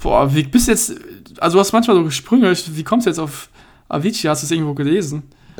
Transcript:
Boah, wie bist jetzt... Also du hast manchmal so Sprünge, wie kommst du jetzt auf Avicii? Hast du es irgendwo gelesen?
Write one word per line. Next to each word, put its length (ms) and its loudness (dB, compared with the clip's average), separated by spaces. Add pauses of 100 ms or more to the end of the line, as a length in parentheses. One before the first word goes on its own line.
Boah, 320 2
wie 80 2
bist 260 2
jetzt... 260 0 (460)
Also 160 2
du 40 8
hast 120 0
manchmal 240 4
so 140 2
Sprünge, 420 2 (200)
wie 120 -8
kommst 220 0
du 40 2
jetzt 100 -4
auf 280 -8 (400)
Avicii? 400 -2
Hast 140 -2
du 40 -8
es 40 -8
irgendwo 240 -2
gelesen? 480 -2 (380)